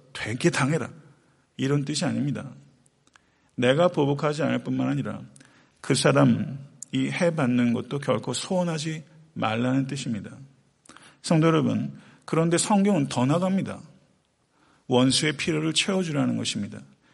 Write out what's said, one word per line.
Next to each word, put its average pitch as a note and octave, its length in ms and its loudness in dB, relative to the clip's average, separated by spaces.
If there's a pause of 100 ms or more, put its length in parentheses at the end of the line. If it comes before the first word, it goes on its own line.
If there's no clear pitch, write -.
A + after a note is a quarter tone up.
(120)
되게 B2+ 380 0
당해라." C#3 400 0 (640)
이런 C#3 280 0
뜻이 D3 200 -4
아닙니다. A#2+ 500 -4 (1040)
내가 C3+ 320 4
보복하지 D3 560 0
않을 A#2+ 180 -2
뿐만 C3 260 -2
아니라 A2 340 -4 (580)
그 - 140 0
사람이 C3 500 4 (500)
해받는 C3 800 0
것도 A#2 260 -4
결코 B2+ 340 -2
소원하지 D#3+ 720 -4 (300)
말라는 B2 520 -2
뜻입니다. A#2+ 500 -8 (880)
성도 D#3+ 240 2
여러분, A#2+ 500 2 (280)
그런데 E3 340 2
성경은 G3 500 2
더 B2 180 0
나갑니다. E3+ 540 0 (1080)
원수의 C3 480 2
필요를 D#3 360 -2
채워주라는 D3+ 640 0
것입니다. G#2+ 440 -6 (340)